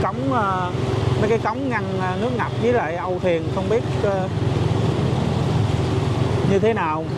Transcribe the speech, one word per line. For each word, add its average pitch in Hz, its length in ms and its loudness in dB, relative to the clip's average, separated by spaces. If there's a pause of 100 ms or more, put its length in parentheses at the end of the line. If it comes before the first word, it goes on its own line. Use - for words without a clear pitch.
Cống, 240 300 -2
à, 190 360 0 (500)
mấy 208 100 2
cái 226 100 4
cống 247 300 -2
ngăn, 190 320 -2
à, 185 200 0
nước 233 160 0
ngập 196 140 -2 (100)
với 233 120 2
lại 170 220 0
âu 180 260 -2
thuyền 165 340 0
không 190 140 -2
biết, - 140 2 (200)
à, 202 120 2 (2250)
như 196 80 4
thế 220 140 2
nào. 160 320 -2 (120)